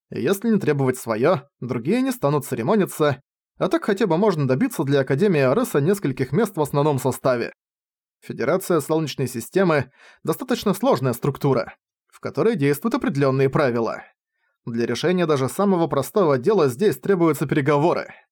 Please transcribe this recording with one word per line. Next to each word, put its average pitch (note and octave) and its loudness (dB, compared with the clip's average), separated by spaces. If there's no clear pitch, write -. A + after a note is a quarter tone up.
Если F#3+ -2
не G#3+ 4
требовать C3+ 0
своё, C3 0
другие B2+ -2
не C4+ 0
станут D3 -2
церемониться, D3+ -2
а D#3+ -2
так E4 -2
хотя A3 0
бы E3 0
можно F3 2
добиться E3 0
для C#3 2
Академии D3 2
Ареса D3 2
нескольких C#3 -2
мест G3+ 0
в D#3+ -4
основном D3 0
составе. B2 -2
Федерация E3 -2
Солнечной C#3+ -2
системы – D#3 0
достаточно A3 -2
сложная F#3 0
структура, C3+ -2
в - -20
которой G3+ 0
действуют C#3+ 0
определённые C#3 0
правила. A#2+ 0
Для A#2 -2
решения E3 0
даже C3 0
самого F#3 2
простого D3 0
дела D#3+ 2
здесь D3 0
требуются E3 0
переговоры. D3 0